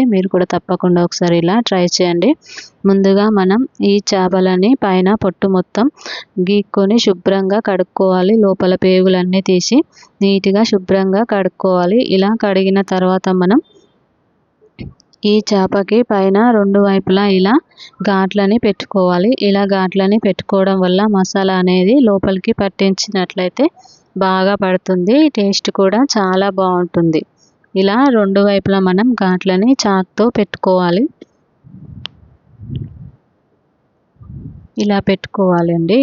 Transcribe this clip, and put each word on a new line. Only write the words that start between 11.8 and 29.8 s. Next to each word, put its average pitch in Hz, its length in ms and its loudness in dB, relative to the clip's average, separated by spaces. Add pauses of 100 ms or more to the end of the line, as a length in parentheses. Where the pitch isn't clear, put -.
ఇలా 190 160 2 (120)
కడిగిన 190 320 0 (140)
తర్వాత 185 460 0
మనం 185 240 2 (1600)
ఈ 208 200 0
చేపకి 196 600 0
పైన 196 360 0 (120)
రెండు 202 300 2
వైపులా 196 480 0
ఇలా 190 260 2 (560)
ఘాట్లని 196 480 0
పెట్టుకోవాలి. 190 720 -2 (120)
ఇలా 202 200 0 (140)
ఘాట్లని 190 420 0
పెట్టుకోవడం 196 640 0
వల్ల 185 260 0
మసాలా 190 520 0
అనేది 185 420 2
లోపలికి 196 520 0
పట్టించినట్లయితే 196 1120 -4 (500)
బాగా 190 460 0
పడుతుంది. 185 540 0 (140)
టేస్ట్ 196 420 -2
కూడా 196 280 0 (120)
చాలా 190 380 0
బాగుంటుంది. 180 720 0 (520)
ఇలా 196 240 0 (200)
రెండు 196 220 0
వైపులా 196 400 0
మనం 190 280 2 (160)
ఘాట్లని 185 460 0 (120)